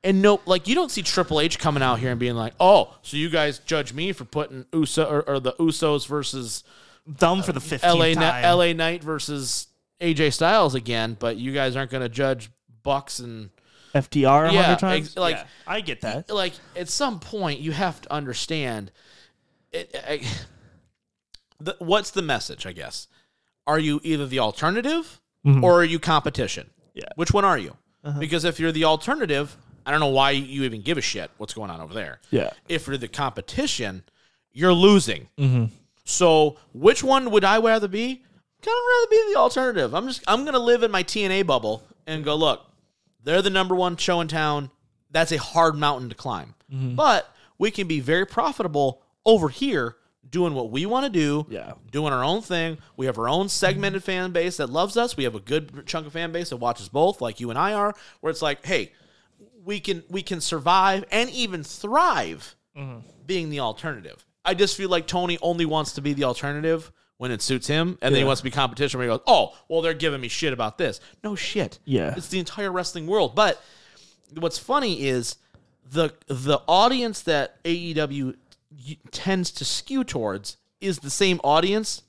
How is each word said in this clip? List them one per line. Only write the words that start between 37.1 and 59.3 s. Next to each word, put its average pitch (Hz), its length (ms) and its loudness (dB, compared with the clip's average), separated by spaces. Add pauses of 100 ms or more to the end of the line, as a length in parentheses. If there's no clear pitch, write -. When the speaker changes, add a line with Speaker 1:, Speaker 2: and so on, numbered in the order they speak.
Speaker 1:
would 208 120 6
I 202 140 6
rather 220 300 2
be? 240 340 -6 (400)
Kind 453 140 0
of 494 60 0 (180)
rather 466 100 2
be 427 220 4
the 415 60 2
alternative. 226 560 2
I'm 208 120 -2
just, 254 220 -8
I'm 240 160 2
gonna 285 160 0
live 240 240 4
in 220 80 2
my 185 100 0
T 202 220 -4
N 190 80 0
A 196 100 0
bubble 110 400 0 (240)
and 156 180 -6
go, 147 120 0
"Look, 151 280 0 (600)
they're 170 180 2
the 196 80 0
number 190 240 0
one 180 220 0
show 175 240 0
in 160 80 -4
town. 151 420 -2 (400)
That's 160 220 0
a 151 60 -2
hard 165 380 2
mountain 143 340 -2
to 107 40 -12
climb. 87 400 -10 (180)
Speaker 2:
Mm-hmm. 131 220 -4
Speaker 1:
But 247 380 2 (260)
we 220 140 0
can 190 160 -6
be 160 100 -2
very 160 280 0
profitable 156 760 -2 (220)
over 202 240 6
here 135 480 -2 (320)
doing 165 260 0
what 120 160 -4
we 143 160 -2
wanna 254 240 0
do, 151 400 0
Speaker 2:
Yeah. - 240 -12 (160)
Speaker 1:
doing 147 220 -2
our 127 120 0
own 180 160 0
thing. 165 380 -4 (180)
We 131 100 -2
have 117 120 -2
our 117 100 0
own 185 200 2
segmented 196 540 0
fan 185 300 -4
base 175 240 -2
that 127 140 -4
loves 185 260 -2
us. 240 200 0
We 139 80 -4
have 113 100 -2
a 104 60 -10
good 139 460 -6
chunk 160 200 -8
of 143 80 -16
fan 165 180 -6
base 170 180 -6
that 131 60 -8
watches 117 320 -4
both, 165 320 2
like 113 180 -6
you 120 120 -6
and 117 80 -4
I 196 160 0
are, 208 200 0 (260)
where 160 100 -2
it's 160 120 -6
like, 147 220 -2
hey, 170 280 -2 (720)